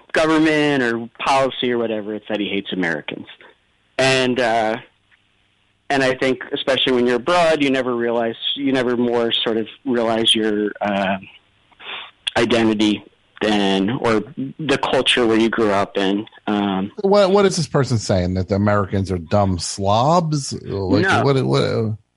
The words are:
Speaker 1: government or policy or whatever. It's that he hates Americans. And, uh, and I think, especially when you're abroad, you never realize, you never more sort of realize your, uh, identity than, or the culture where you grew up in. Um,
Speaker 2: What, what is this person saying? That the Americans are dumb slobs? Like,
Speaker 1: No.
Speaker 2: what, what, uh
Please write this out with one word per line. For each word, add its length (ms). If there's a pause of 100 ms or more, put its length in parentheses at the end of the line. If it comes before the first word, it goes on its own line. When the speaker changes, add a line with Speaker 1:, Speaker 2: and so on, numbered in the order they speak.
(120)
Speaker 1:
government 720
or 260 (100)
policy 520
or 60
whatever. 360
It's 160
that 100
he 100
hates 240
Americans. 540 (720)
And, 420
uh, 380 (1120)
and 140
I 120
think, 260 (120)
especially 400
when 140
you're 100
abroad, 460
you 60
never 260
realize, 400 (200)
you 160
never 260
more 340
sort 260
of 100 (180)
realize 500
your, 360 (100)
uh, 360 (1200)
identity 640 (380)
than, 480
or 320 (380)
the 220
culture 440
where 140
you 100
grew 220
up 260
in. 280 (220)
Um, 440 (100)
Speaker 2:
What, 300
what 140
is 120
this 100
person 300
saying? 380
That 140
the 60
Americans 560
are 60
dumb 420
slobs? 920
Like, 500
Speaker 1:
No. 200
Speaker 2:
what, 220
what, 180
uh 280 (260)